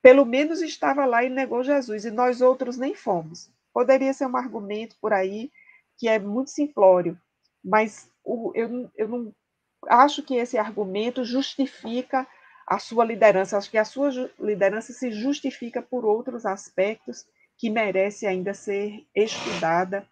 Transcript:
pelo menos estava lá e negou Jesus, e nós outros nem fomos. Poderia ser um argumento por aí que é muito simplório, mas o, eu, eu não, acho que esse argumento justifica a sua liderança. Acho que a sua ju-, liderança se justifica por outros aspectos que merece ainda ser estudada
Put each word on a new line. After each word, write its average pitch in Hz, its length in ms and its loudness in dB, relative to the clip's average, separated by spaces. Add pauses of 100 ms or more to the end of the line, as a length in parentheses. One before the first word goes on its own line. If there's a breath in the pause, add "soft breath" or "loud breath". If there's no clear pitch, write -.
pelo 262 180 12
menos 294 380 0
estava 285 420 -2
lá 240 200 2
e 254 60 -2
negou 254 340 -4
Jesus, 247 420 -2
e 233 60 -6
nós 247 280 -2
outros 254 380 2
nem 269 160 -4
fomos. 170 560 -6 (240)
Poderia 269 400 4
ser 269 140 -2
um 254 100 -2
argumento 220 640 -8
por 220 100 0
aí 202 380 -2 (480 soft breath)
que 233 100 -4
é 220 120 4
muito 202 320 -4
simplório, 185 680 4 (440)
mas 214 440 0 (160)
o, 226 300 -6
eu, 226 420 -4
eu 214 120 -4
não, 226 260 -8 (540)
acho 285 340 4
que 269 140 -6
esse 240 240 -2
argumento 214 680 -4
justifica 254 1000 -4 (400 soft breath)
a 196 100 0
sua 226 260 0
liderança. 208 540 4
Acho 202 140 -6
que 220 80 2
a 214 40 2
sua 269 280 -2
ju-, 254 180 -6 (100)
liderança 208 540 -2
se 247 180 -6
justifica 240 680 -6
por 233 240 -6
outros 226 400 -2
aspectos 202 800 -4 (320)
que 226 140 -4
merece 202 560 0
ainda 185 260 -4
ser 208 640 -6
estudada 190 960 -2